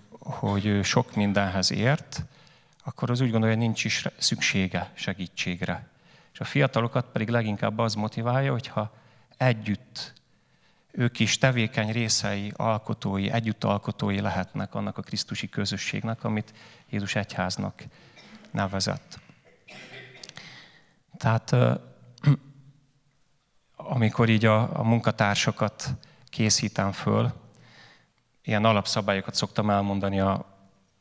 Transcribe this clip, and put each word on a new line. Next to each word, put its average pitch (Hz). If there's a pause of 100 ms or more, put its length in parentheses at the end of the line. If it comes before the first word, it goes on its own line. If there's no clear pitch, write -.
(180)
hogy 101
ő 101
sok -
mindenhez 98
ért, - (600)
akkor 120
az 120
úgy 127
gondolja, 110
hogy 117
nincs 110
is - (120)
szüksége 92
segítségre. 87 (440)
És -
a 120
fiatalokat 120
pedig 110
leginkább 110
az 113
motiválja, 120
hogyha 110 (440)
együtt 110 (800)
ők 120
is -
tevékeny 113
részei, 104
alkotói, 107
együttalkotói 104
lehetnek 98
annak 104
a 101
krisztusi -
közösségnek, -
amit 107 (340)
Jézus 101
egyháznak 101 (680)
nevezett. 98 (2000)
Tehát, -
ö, 123 (480)
<clears throat> 147 (1400)
amikor 113
így 110
a, 110
a -
munkatársakat 113 (340)
készítem 104
föl, 107 (1120)
ilyen 107
alapszabályokat 101
szoktam 107
elmondani 98
a, 95 (560)